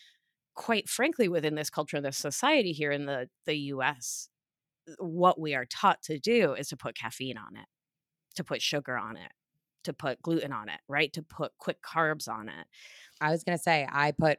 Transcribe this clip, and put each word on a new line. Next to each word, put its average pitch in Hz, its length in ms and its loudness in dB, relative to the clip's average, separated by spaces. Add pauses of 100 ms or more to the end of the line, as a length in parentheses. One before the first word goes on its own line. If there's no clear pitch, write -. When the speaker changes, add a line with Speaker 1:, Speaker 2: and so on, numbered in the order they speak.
(540)
Speaker 1:
quite - 340 0
frankly, 254 400 2
within 156 280 2
this 151 140 -2
culture, 151 300 -2
this 139 160 -2
society 233 560 2
here 147 200 0
in 143 160 0
the, 131 200 -2 (180)
the 156 120 0
U 139 260 -2
S, - 460 -4 (720)
what 180 400 4
we 151 160 -2
are 127 100 -2
taught - 380 2
to 156 160 -4
do 202 340 4
is 113 140 -6
to - 100 -10
put 120 180 -8
caffeine 117 440 -8
on 107 160 -16
it, 107 100 -16 (720)
to 175 80 -4
put 135 180 -4
sugar 139 340 0
on 113 220 -6
it, - 140 -16 (520)
to 160 100 -6
put 139 280 -4
gluten 151 320 0
on 107 160 -8
it, 78 180 -10
right? 147 260 0
To 156 100 -8
put - 340 -8
quick - 240 -6
carbs 156 480 0
on 110 200 -8
it. 80 180 -14 (520)
Speaker 2:
I 151 120 2
was 160 120 2
gonna 170 140 0
say, 151 340 2
I 143 200 2
put 151 280 4